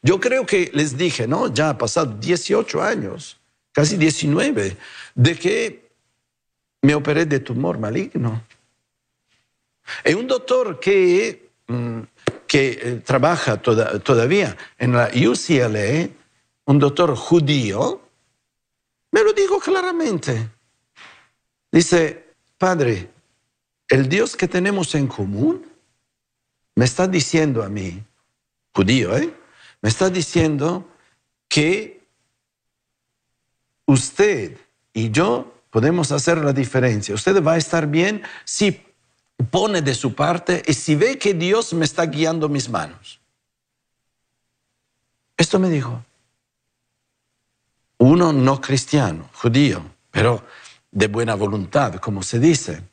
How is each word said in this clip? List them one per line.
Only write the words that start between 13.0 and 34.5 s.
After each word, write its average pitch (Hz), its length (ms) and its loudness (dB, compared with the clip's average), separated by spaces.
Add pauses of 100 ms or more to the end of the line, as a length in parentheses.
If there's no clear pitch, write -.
trabaja 135 560 0
toda-, 110 380 0
todavía 127 580 2 (220)
en 123 140 0
la 120 180 2 (180)
U 240 60 2
C 156 240 0
L 110 180 2
A, 113 320 0 (600)
un 143 80 6
doctor 143 380 2
judío, 143 840 0 (1120)
me 440 120 4
lo 427 100 4
dijo 392 260 2
claramente. 311 880 -2 (1200)
Dice, 165 520 2 (340)
"Padre, 131 520 -2 (800)
el 131 200 2
Dios 202 280 -2
que 185 120 -2
tenemos 185 460 -2
en 139 140 0
común 110 580 -4 (1080)
me 120 100 2
está 180 240 0
diciendo 156 540 0
a 98 60 -8
mí", 98 340 -10 (720)
judío, 131 440 0
¿eh? 311 160 -2 (500)
Me 110 60 0
está 190 200 2
diciendo 165 800 -2 (600)
que 175 520 -2 (1900)
usted 139 680 0 (360)